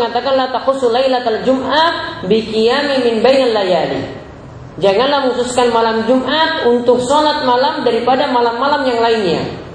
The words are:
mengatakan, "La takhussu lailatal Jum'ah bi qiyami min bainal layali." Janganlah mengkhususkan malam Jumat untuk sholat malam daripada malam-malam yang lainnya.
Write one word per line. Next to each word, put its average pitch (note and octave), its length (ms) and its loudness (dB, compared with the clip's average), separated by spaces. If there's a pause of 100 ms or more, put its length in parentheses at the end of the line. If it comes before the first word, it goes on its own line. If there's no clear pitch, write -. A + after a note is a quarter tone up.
mengatakan, A#3+ 320 -2
"La C4 160 2
takhussu C4 400 0
lailatal B3 560 0
Jum'ah C4 440 2 (360)
bi G#3+ 160 2
qiyami B3+ 640 0
min A3+ 160 0
bainal B3+ 320 4
layali." D#3+ 480 0 (800)
Janganlah B3+ 480 2
mengkhususkan A#3+ 400 0
malam A3+ 400 0
Jumat C#4 560 0
untuk A#3+ 320 2
sholat C#4+ 480 0
malam C4 400 0
daripada B3 480 0
malam-malam B3 480 0
yang B3 160 0
lainnya. A3 640 -2 (120)